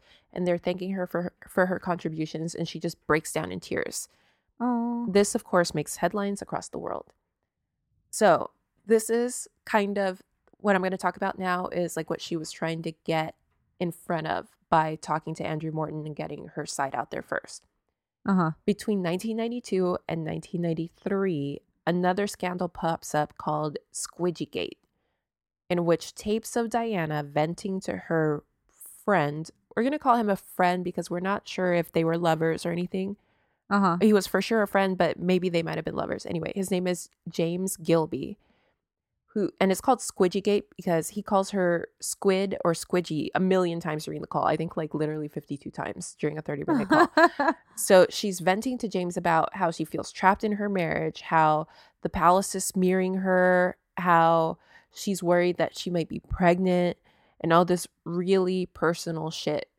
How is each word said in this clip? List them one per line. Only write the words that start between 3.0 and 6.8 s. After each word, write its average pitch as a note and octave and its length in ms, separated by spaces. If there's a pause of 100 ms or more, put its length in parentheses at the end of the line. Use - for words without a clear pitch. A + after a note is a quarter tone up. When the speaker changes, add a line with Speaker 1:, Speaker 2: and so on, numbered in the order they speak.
Speaker 1:
breaks D#3 260
down D#3+ 200
in F3 80
tears. - 480 (520)
Speaker 2:
Oh. A#3+ 480
Speaker 1:
This, G3+ 260
of A3+ 100
course, F3 300
makes D3+ 220
headlines G3+ 460
across - 260
the - 100
world. - 340 (1000)